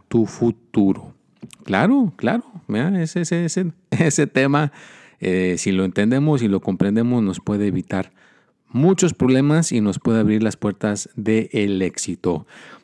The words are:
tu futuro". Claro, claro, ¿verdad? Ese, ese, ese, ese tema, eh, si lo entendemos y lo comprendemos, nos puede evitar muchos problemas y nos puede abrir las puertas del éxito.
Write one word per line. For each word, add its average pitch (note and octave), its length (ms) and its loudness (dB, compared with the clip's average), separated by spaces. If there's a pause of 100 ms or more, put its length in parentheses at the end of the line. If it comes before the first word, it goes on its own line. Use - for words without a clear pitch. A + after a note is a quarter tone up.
tu A2+ 180 2
futuro". - 880 -2 (480)
Claro, G#3+ 520 0
claro, F3+ 300 -2 (240)
¿verdad? D#3+ 320 -2
Ese, E3 220 -4
ese, E3+ 220 -2
ese, E3+ 280 -4 (180)
ese D3+ 380 2
tema, C#3+ 420 2 (480)
eh, F#2 400 0
si - 140 -2
lo F#2+ 120 2
entendemos B2+ 580 2
y A2 60 2
lo G2 120 0
comprendemos, A2 640 0
nos F#2+ 160 -4
puede G#2 260 -2
evitar F#2 460 -4 (560)
muchos E3+ 460 2
problemas C#3+ 580 2
y A#2+ 80 0
nos G#2 180 0
puede A2+ 220 0
abrir G#2+ 240 2
las A2 120 -2
puertas G#2 600 -4
del G#2 680 0
éxito. F2 640 -4 (380)